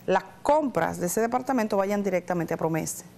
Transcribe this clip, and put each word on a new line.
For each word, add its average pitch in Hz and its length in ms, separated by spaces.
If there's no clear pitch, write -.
las 185 200
compras 233 580
de 175 60
ese 220 160
departamento 233 560
vayan 202 240
directamente 175 500
a 160 60
Promese. 160 480